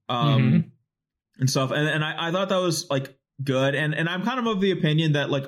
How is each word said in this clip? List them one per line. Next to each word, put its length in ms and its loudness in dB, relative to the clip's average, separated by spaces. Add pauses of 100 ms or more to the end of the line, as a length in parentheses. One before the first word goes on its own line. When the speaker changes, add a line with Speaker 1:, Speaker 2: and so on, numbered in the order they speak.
Speaker 1:
Um, 320 2
Speaker 2:
Mm-hmm. 260 2 (720)
Speaker 1:
and 100 2
stuff. 220 -2
And, 160 0
and 180 -2
I, 220 -6
I 40 -2
thought 180 -2
that 120 0
was, 280 -2
like, 280 -4 (260)
good. 300 2
And, 220 0
and 120 0
I'm 160 -4
kind 160 -2
of 60 -2
of 160 0
the 100 4
opinion 420 2
that, 180 0
like, 160 -2